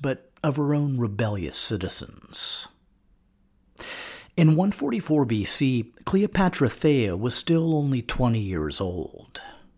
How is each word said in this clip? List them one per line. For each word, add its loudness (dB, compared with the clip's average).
but -6
of 0
her 0
own 0
rebellious -2
citizens. -4
In 6
one 2
forty-four 0
B 0
C, 0
Cleopatra 2
Thea 2
was -2
still 2
only 0
twenty 0
years -2
old. -8